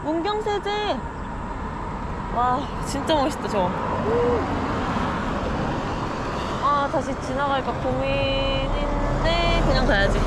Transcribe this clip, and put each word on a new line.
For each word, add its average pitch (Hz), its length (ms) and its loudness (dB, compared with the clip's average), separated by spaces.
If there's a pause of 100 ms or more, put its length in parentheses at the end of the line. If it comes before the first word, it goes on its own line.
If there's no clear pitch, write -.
문경세제! 403 920 -2 (1400)
와, 247 240 2 (260)
진짜 277 300 0
멋있다, 294 320 0
저거. 185 220 0 (3000)
아, 285 300 4
다시 277 300 0
지나갈까 269 500 0
고민인데, 320 1900 2
그냥 269 220 4
가야지. 196 400 4